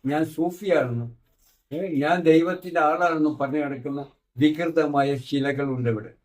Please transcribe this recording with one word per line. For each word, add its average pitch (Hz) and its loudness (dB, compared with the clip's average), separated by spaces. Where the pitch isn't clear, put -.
ഞാൻ 151 0
സൂഫിയാണെന്ന്, 151 -2
ഏ, 165 -6
ഞാൻ 170 2
ദൈവത്തിന്റെ 170 4
ആളാണെന്നും 160 2
പറഞ്ഞു 143 -2
നടക്കുന്ന 139 -8
വികൃതമായ 151 2
ശിലകളുണ്ട് 135 -2
ഇവിടെ. 107 -8